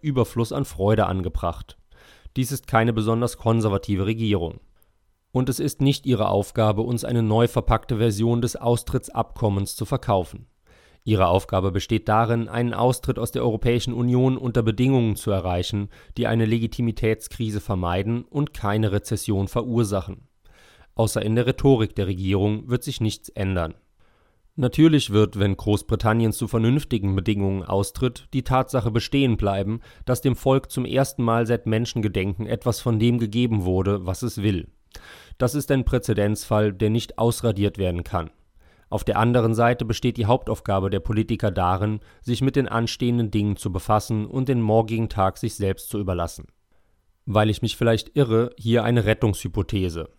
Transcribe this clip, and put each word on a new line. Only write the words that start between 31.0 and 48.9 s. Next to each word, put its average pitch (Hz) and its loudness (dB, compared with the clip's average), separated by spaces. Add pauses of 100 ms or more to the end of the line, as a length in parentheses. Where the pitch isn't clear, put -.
Mal 117 2
seit 113 -2
Menschengedenken 107 -2
etwas 117 -2
von 117 0
dem 120 4
gegeben 110 0
wurde, 95 0
was 92 -6
es 110 -6
will. 98 0 (680)
Das - 0
ist 147 -4
ein 131 2
Präzedenzfall, 107 0
der 104 0
nicht 113 -2
ausradiert 107 0
werden 90 -2
kann. 82 -4 (580)
Auf - -4
der 104 0
anderen 117 4
Seite 120 2
besteht 113 -2
die 113 -2
Hauptaufgabe 101 0
der 95 -2
Politiker 107 -2
darin, 95 0 (220)
sich 120 -2
mit 131 0
den 131 2
anstehenden 117 0
Dingen 104 0
zu 101 -6
befassen 107 0
und 131 -4
den 123 2
morgigen 113 2
Tag 95 0
sich 110 -6
selbst 95 -4
zu 104 -4
überlassen. 87 -4 (800)
Weil 107 4
ich 101 -2
mich - -2
vielleicht 113 0
irre, 120 2
hier 110 2
eine 117 2